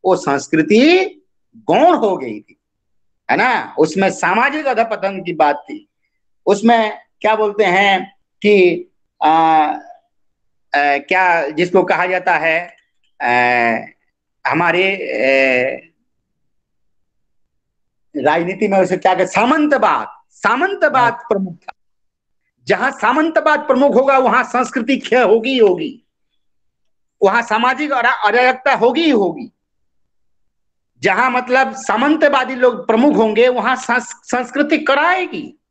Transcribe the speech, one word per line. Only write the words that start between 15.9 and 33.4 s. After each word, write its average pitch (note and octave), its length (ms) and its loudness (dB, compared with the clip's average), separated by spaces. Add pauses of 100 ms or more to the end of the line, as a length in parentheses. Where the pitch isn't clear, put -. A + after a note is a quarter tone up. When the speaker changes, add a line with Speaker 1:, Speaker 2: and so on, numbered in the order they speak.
Speaker 1:
राजनीति E3+ 520 -2
में G3 100 2
उसे F#3 180 0
क्या F#3 180 0
कहते, F3+ 120 0
सामंतवाद, A3 800 0 (220)
सामंतवाद C4 840 0
Speaker 2:
हाँ। - 160 -16
Speaker 1:
प्रमुख F#3+ 260 -4
था। - 180 -20 (960)
जहां A3 240 0
सामंतवाद D#4 720 0
प्रमुख C4+ 340 2
होगा, C4+ 240 4
वहां A#3+ 260 2
संस्कृति B3 520 -2
क्षय B3 260 0
होगी A3+ 280 2
ही C4 80 -2
होगी, F3+ 480 0 (1160)
वहां G#3 200 2
सामाजिक B3+ 500 -2
अरा-, A#3+ 340 0
अराजकता B3+ 480 2
होगी A#3+ 280 0
ही D#4 80 2
होगी। G3 420 -2 (1500)
जहां G3+ 280 -4
मतलब B3 440 -2
सामंतवादी C4+ 800 -2
लोग B3 320 -2
प्रमुख A3 300 2
होंगे, A3 320 2